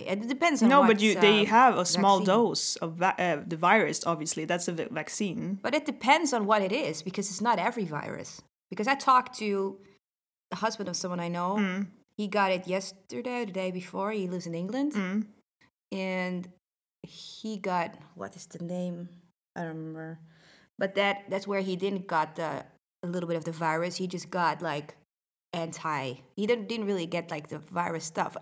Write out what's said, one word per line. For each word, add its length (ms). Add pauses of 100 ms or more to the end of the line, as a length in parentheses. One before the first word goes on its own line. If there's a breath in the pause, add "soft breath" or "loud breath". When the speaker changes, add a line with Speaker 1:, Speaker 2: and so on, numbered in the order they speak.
Speaker 1:
It 220
depends 340
on 80
Speaker 2:
No, 120
Speaker 1:
what, 60
Speaker 2:
but 140
you, 140
they 260
Speaker 1:
um, 60
Speaker 2:
have 320
a 60
small 340
Speaker 1:
vaccine. 160
Speaker 2:
dose 400
of 180
va-, 240
uh, 300
the 100
virus, 480
obviously. 400
That's 220
a 60
va-, 180
vaccine. 720
Speaker 1:
But 100
it 120
depends 460
on 140
what 160
it 100
is, 300
because 300
it's 100
not 160
every 280
virus. 580 (260)
Because 180
I 60
talked 460
to 400 (720 soft breath)
the 60
husband 320
of 60
someone 240
I 100
know. 280
Speaker 2:
Mm. 300 (300)
Speaker 1:
He 100
got 240
it 160
yesterday 760
or 60
the 40
day 200
before. 400
He 160
lives 180
in 80
England. 400
Speaker 2:
Mm. 320 (680 soft breath)
Speaker 1:
And 580 (520)
he 560
got, 380 (180)
what 220
is 100
the 180
name? 460 (460)
I 60
don't 80
remember. 500 (580 soft breath)
But 180
that, 360
that's 160
where 140
he 140
didn't 300
got 300
the, 280 (380)
a 60
little 200
bit 100
of 80
the 60
virus. 440
He 120
just 220
got, 320
like, 340 (600)
anti. 580 (220)
He 120
didn't, 200
didn't 200
really 180
get, 240
like, 200
the 100
virus 460
stuff. 360